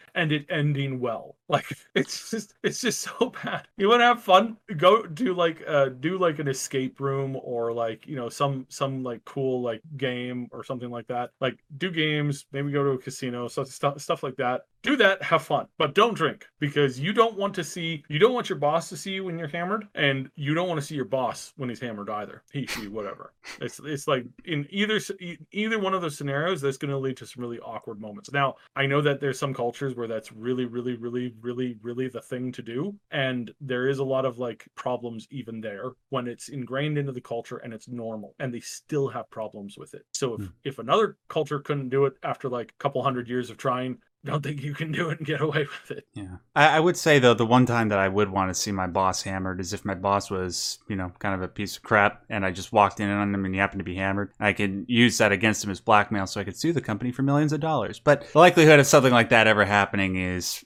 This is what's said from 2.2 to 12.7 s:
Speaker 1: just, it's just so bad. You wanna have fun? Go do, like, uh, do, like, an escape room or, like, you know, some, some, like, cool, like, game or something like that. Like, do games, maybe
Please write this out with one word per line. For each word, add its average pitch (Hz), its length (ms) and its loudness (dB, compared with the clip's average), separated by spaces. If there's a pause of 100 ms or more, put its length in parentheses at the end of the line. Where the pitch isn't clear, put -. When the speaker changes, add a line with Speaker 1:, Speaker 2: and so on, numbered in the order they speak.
Speaker 1:
just, 220 220 -8 (100)
it's - 160 -2
just 226 220 -2
so - 320 -2 (100)
bad. - 240 -8 (100)
You 202 120 2
wanna 240 160 6
have 240 180 4
fun? 196 320 6 (220)
Go 190 280 6
do, 180 280 -2
like, 170 340 0
uh, 143 220 4
do, 135 280 -4
like, 165 220 2
an 151 80 -2
escape 131 520 -4
room 135 440 -4
or, 117 300 -4
like, 113 340 -4
you 147 80 -8
know, 120 140 -6
some, 139 400 -2
some, 135 340 -4
like, 120 220 -8
cool, 131 360 -2
like, 117 200 -4 (160)
game 123 540 -6
or 120 120 -14
something 123 260 -10
like 120 180 -12
that. 120 240 -6 (100)
Like, 127 160 -2 (200)
do 180 140 -4
games, 151 640 -2
maybe 139 180 -4